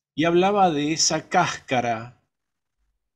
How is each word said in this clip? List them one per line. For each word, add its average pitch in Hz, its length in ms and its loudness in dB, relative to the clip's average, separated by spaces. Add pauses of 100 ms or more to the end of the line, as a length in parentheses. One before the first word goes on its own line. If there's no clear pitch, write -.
(160)
Y 156 100 0
hablaba 185 460 2
de 147 220 -2
esa 156 360 -2
cáscara 120 960 -2 (920)